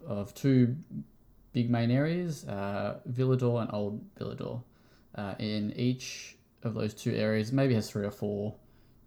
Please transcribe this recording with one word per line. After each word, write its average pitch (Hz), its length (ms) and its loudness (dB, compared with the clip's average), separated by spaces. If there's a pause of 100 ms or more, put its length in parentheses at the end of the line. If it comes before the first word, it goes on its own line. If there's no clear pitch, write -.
of 101 280 -6
two 131 420 4 (760)
big 120 180 2
main 117 200 4
areas, 160 560 0
uh, 101 540 -4 (100)
Villador 123 520 2
and - 100 -4
Old 104 420 -4
Villador. - 480 -6 (540)
Uh, 98 240 -6
in 104 320 -2
each - 640 -2 (260)
of 110 120 -4
those 107 200 -2
two - 180 -2
areas, 110 380 2
maybe 135 240 4
has 107 160 2
three 101 160 -2
or 104 60 -2
four 104 420 -4 (520)